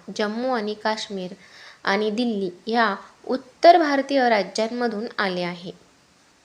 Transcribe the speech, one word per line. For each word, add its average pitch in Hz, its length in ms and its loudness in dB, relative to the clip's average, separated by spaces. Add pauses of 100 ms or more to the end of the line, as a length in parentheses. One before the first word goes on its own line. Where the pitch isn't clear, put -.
(180)
जम्मू 220 320 -2
आणि 214 240 -2
काश्मीर 208 600 -6 (500)
आणि 208 260 0
दिल्ली 214 640 -4
या 220 240 2 (320)
उत्तर 320 500 6
भारतीय 277 520 2
राज्यांमधून 220 760 -2 (120)
आले 185 240 -2
आहे. 175 300 -8 (720)